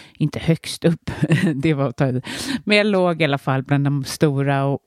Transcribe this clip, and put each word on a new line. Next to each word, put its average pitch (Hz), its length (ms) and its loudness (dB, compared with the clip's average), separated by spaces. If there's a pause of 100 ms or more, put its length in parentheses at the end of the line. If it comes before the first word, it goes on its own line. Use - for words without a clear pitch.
(140)
inte - 240 -2
högst - 460 -2
upp, - 260 0 (180)
<laughs> 165 260 2
det 147 200 0
var 139 140 0
att 127 80 -8
ta 139 120 0
i. 127 140 -2 (420)
Men 208 120 2
jag 208 100 4
låg 180 360 2
i - 20 2
alla 139 140 0
fall 135 240 -2
bland 143 220 0
de 143 200 0
stora 139 600 0
och 139 220 -2